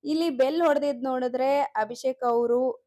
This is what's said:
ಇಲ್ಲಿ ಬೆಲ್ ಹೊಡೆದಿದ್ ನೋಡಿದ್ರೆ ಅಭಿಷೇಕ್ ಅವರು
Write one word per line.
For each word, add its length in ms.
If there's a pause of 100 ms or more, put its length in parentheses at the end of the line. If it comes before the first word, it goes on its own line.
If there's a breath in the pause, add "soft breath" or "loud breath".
ಇಲ್ಲಿ 260
ಬೆಲ್ 320
ಹೊಡೆದಿದ್ 400
ನೋಡಿದ್ರೆ 480 (100)
ಅಭಿಷೇಕ್ 640
ಅವರು 360 (260)